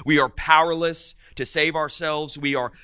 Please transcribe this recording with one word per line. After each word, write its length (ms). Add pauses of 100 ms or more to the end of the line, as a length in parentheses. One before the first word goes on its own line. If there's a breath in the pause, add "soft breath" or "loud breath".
We 140
are 100
powerless 880 (220 soft breath)
to 100
save 280
ourselves. 640
We 180
are 160 (140 loud breath)